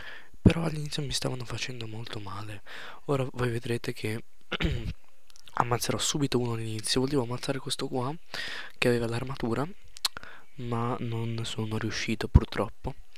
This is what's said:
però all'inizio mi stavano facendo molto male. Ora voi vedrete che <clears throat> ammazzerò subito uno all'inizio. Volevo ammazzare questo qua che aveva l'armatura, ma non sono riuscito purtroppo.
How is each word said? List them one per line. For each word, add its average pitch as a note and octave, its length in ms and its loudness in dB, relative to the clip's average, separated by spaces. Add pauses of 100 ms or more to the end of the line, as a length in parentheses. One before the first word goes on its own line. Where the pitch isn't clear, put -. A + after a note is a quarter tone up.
(420)
però E3+ 220 8
all'inizio D#3 380 -2
mi B2+ 120 -2
stavano B2+ 320 -2
facendo A#2 420 -4
molto A2 320 -6
male. G2+ 420 -6 (440)
Ora C3+ 260 2
voi B2 180 0
vedrete A#2 440 0
che A2 300 -2 (260)
<clears throat> B2 440 0 (600)
ammazzerò A#2+ 440 4
subito C#3 420 2
uno A#2+ 140 0
all'inizio. A2+ 460 0
Volevo C3+ 240 4
ammazzare B2 340 -2
questo C3+ 300 -2
qua C3+ 260 0 (640)
che - 120 6
aveva A#2 180 6
l'armatura, B2 600 0 (880)
ma A#2+ 440 0
non A2+ 460 -2
sono A2 320 0
riuscito G#2+ 500 0
purtroppo. - 680 4 (220)